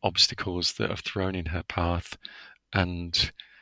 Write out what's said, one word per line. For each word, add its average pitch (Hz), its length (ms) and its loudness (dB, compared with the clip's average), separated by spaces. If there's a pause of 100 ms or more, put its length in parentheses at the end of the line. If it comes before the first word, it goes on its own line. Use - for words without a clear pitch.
obstacles - 720 2
that - 160 0
are 98 60 -4
thrown 95 380 -2
in 87 120 -4
her 82 160 -2
path 87 560 -2 (540)
and 87 600 2 (300)